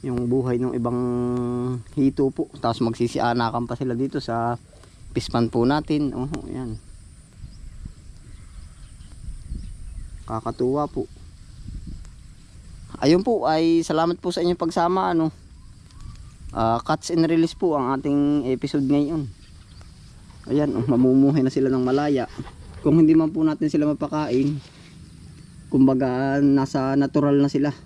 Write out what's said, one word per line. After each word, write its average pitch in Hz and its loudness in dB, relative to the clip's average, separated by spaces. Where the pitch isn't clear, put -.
Yung 123 -2
buhay 123 2
ng 123 -2
ibang 120 0
hito 135 2
po, - -6
tapos 117 -2
magsisianakan 120 0
pa 120 -6
sila 127 -4
dito 135 -4
sa 117 -2
pispan 117 0
po 117 4
natin. 151 0
Oh, 127 -4
yan. 117 -8
Kakatuwa 127 -2
po. - -4
Ayun 165 4
po, 220 0
ay 165 4
salamat 170 0
po 180 -4
sa 180 -2
inyong 175 2
pagsama, 180 0
ano. 160 2
Ah, 113 0
catch - -4
and 165 4
release 165 2
po 165 0
ang 131 0
ating 143 2
episode 135 0
ngayon. 143 2
Ayan, 143 0
oh, - 0
mamumuhay 131 6
na 131 -2
sila 131 2
ng 127 2
malaya. 139 0
Kung 156 4
hindi 160 8
man 156 6
po 156 0
natin 151 0
sila 147 2
mapakain, 143 0
kumbaga, 135 4
nasa 135 2
natural 143 4
na 143 4
sila. 143 0